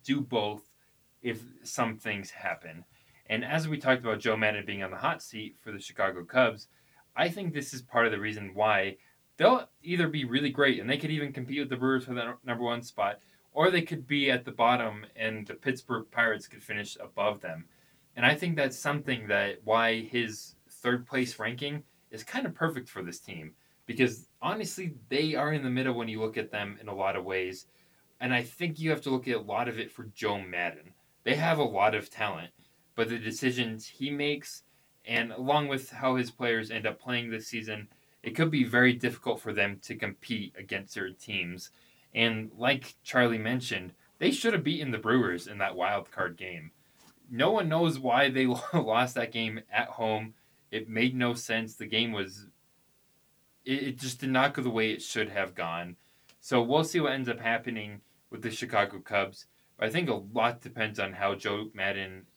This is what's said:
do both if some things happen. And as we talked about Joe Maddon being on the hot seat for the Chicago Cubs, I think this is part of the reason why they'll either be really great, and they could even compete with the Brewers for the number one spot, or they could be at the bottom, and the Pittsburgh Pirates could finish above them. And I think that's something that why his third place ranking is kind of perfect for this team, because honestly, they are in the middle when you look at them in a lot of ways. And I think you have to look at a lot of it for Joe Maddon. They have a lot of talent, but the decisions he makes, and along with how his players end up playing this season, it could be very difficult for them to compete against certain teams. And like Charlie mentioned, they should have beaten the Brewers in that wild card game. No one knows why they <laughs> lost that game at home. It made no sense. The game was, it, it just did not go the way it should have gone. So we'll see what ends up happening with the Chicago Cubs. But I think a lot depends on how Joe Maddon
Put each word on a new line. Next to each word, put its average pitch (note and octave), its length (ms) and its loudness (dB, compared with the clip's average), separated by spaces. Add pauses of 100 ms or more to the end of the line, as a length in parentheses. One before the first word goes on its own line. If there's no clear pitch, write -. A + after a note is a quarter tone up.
do C#3 160 2
both G#2+ 460 -2 (560)
if A2+ 200 -4 (200)
some A2+ 360 -2
things G2+ 320 -6
happen. E2+ 520 -8 (440)
And A2 180 -2
as D#3 240 0
we D3+ 80 -2
talked C3 260 2
about G#2+ 180 0
Joe A2 180 2
Maddon G#2+ 260 2
being G2+ 180 -6
on F#2+ 80 -6
the F#2 60 -10
hot - 260 -2
seat G#2+ 380 -12
for A2+ 100 -14
the G2 80 -8
Chicago F#2 460 -4
Cubs, A2+ 440 2 (460)
I D#3+ 140 2
think E3+ 240 -4
this C#3+ 220 -6
is B2 80 -10
part A#2 240 4
of G#2+ 60 2
the G2+ 60 -2
reason G#2 360 -6
why G2+ 420 4 (400)
they'll A#3 320 6 (140)
either E3+ 260 2
be D3 160 -2
really C3+ 240 2
great, C3+ 320 4
and G#2 80 -4
they C#3 80 2
could D3 140 -2
even D3 200 -2
compete C3+ 300 -6
with C#3 80 -2
the C3 80 -4
Brewers B2+ 300 2
for B2+ 80 -6
the A#2+ 280 -4
number A#2+ 220 -2
one A#2+ 180 0
spot, G2+ 380 -2 (320)
or E3+ 180 6
they F3 120 4
could D3 240 -6
be C#3+ 240 2
at A#2+ 160 2
the A#2 40 -8
bottom, A2+ 540 4 (100)
and A2 320 -4
the - 80 -8
Pittsburgh B2 560 -4
Pirates A2+ 380 2
could - 140 -20
finish G#2 380 -8
above G2+ 420 -2
them. E2 240 -8 (500)
And B2 80 2
I C#3+ 100 8
think E3 220 0
that's C3+ 220 0
something C3+ 500 -2
that G2+ 360 2
why A2+ 360 4
his A2+ 540 -4 (160)
third B2 360 0
place B2+ 320 -2
ranking C3+ 440 -4 (280)
is A2 140 -12
kind B3+ 220 -4
of E3+ 80 -6
perfect D#3 340 -2
for F#2+ 140 -10
this E2+ 160 -8
team, D#2+ 340 -14 (320)
because A#2 420 2 (140)
honestly, F#3 540 -4 (160)
they D3+ 240 2
are C#3+ 180 0
in C#3+ 120 0
the B2+ 60 0
middle C3 240 0
when A#2 140 -4
you A2 120 -4
look A2 180 -2
at - 120 -4
them G#2 300 -6
in G#2+ 80 -14
a G2 60 -6
lot G2 220 0
of F#2 100 -4
ways. F#2 400 -4 (540)
And B2+ 120 0
I A#2+ 100 2
think D3+ 360 -6
you D#3+ 100 0
have D3+ 140 2
to C#3 80 -2
look B2+ 180 0
at A#2+ 80 2
a G#2+ 40 -2
lot G#2 280 -2
of A2 100 -6
it A2 140 -8
for A2+ 120 -14 (100)
Joe G#2 260 0
Maddon. F2 540 -6 (280)
They B2+ 120 0
have D#3+ 240 2
a D3 40 4
lot G#2+ 320 4
of G#2 140 -4
talent, F2+ 420 -6 (440)
but A2+ 160 0
the A#2 80 -4
decisions A2 680 -2
he C3+ 240 -6
makes, C#3+ 520 -4 (420)
and A#2 280 -2
along C#3 360 2
with C3+ 220 -4
how C3 260 2
his A#2+ 140 0
players A2+ 400 0
end A2+ 160 -2
up G#2 120 -2
playing A#2+ 300 -4
this A2 180 -6
season, G#2+ 420 -8 (340)
it C3 140 -8
could D#3+ 140 4
be C#3 140 4
very B2 280 8
difficult A#2+ 480 -2
for G#2+ 120 -6
them G2+ 300 0
to A#2 140 -10
compete G#2 600 -8
against G2 340 -8
certain F#2+ 240 -8
teams. F2+ 540 -8 (440)
And A2 420 2
like B2+ 460 0
Charlie A#2+ 360 4
mentioned, G#2+ 540 -2 (260)
they F3 120 4
should A#3 220 2
have E3 120 2
beaten D3 260 0
the A2 80 0
Brewers G#2+ 480 2
in G2+ 120 -10
that F#2+ 180 -2
wild F#2+ 340 0
card F2+ 260 -4
game. F2 360 -12 (580)
No C3 220 4
one G3+ 160 2
knows D#3+ 300 2
why C3 300 4
they C3 180 2
<laughs> B2 280 0
lost B2 400 2
that A#2 180 -2
game A2 280 -2 (120)
at A#2 160 0
home. A2 460 -2 (360)
It A2 180 -6
made A#2+ 260 2
no A#2+ 200 2
sense. A2+ 420 -4
The A2+ 100 -10
game A2+ 260 0
was, G2+ 340 -6 (1160)
it, C3+ 180 -2
it B2+ 160 -6
just B2+ 220 -8
did C3+ 100 -2
not C3+ 240 4
go C#3 80 -4
the B2 80 0
way A2 200 2
it G#2+ 120 -4
should A2 280 -2
have G2 240 -4
gone. E2+ 420 -6 (440)
So B2 220 2
we'll C#3+ 220 4
see E3 160 0
what C#3+ 120 2
ends C3 160 -2
up A2 120 -2
happening A2+ 600 -4 (300)
with - 120 -12
the A#2 80 -4
Chicago G#2+ 500 0
Cubs. G2 460 -2 (320)
But A2 100 0
I - 20 -2
think E3 180 0
a A#2 60 2 (200)
lot A#2+ 260 2
depends G#2+ 380 -6
on F#2+ 140 -2
how G2 220 0
Joe G#2 400 -4
Maddon F#2+ 520 -4 (100)